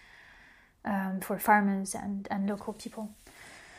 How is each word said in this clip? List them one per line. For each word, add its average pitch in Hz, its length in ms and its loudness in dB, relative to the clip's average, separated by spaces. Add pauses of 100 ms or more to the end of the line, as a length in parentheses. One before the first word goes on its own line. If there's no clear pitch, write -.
(840)
um, 190 360 0
for 190 180 -2
farmers 196 560 6
and, 202 360 -4
and 196 180 0
local 208 240 -4
people. 214 380 -10 (680)